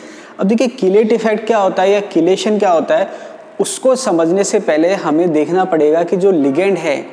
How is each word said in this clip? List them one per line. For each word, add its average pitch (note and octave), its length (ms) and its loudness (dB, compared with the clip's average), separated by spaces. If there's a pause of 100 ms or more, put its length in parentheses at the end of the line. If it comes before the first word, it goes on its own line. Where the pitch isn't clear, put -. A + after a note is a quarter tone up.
(400)
अब G3 60 0
देखिए, A#3 220 2
Kilate G#3+ 440 2
effect A3 340 -2
क्या A#3 120 2
होता F#3+ 240 0
है G3 80 2
या G3+ 120 2
Kilation F#3+ 560 0
क्या G3 120 2
होता D#3 260 2
है, F#3+ 120 0 (520)
उसको B3+ 360 0
समझने F3+ 480 0
से G3 160 0
पहले E3 360 0
हमें E3 360 0
देखना D3+ 340 0
पड़ेगा D#3+ 380 2
कि E3+ 120 -4
जो F#3+ 160 2
ligand E3+ 460 0
है D#3+ 180 -2 (160)